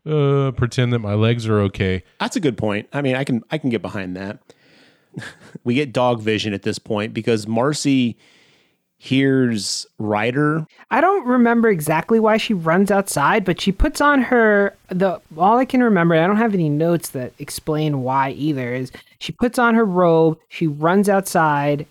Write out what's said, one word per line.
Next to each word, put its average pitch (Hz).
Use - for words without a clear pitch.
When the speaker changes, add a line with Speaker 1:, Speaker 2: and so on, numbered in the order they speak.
Speaker 1:
uh, 139
pretend 123
that 117
my 104
legs 113
are 107
okay." 95
Speaker 2:
That's 226
a 247
good 135
point. 107
I 143
mean, 131
I 131
can, 123
I 160
can 139
get 107
behind 92
that. 98
<laughs> -
We 120
get 139
dog 123
vision 107
at 95
this 107
point 110
because 110
Marcy 127
hears 131
Ryder. 127
Speaker 3:
I 247
don't 359
remember 233
exactly 160
why 220
she 214
runs 180
outside, 190
but 170
she 196
puts 302
on 285
her, 214
the, 185
all 202
I 262
can 254
remember, 170
I 160
don't 208
have 226
any 160
notes 160
that 123
explain 151
why 135
either, 131
is 131
she -
puts -
on 233
her 226
robe, 165
she -
runs 170
outside, 151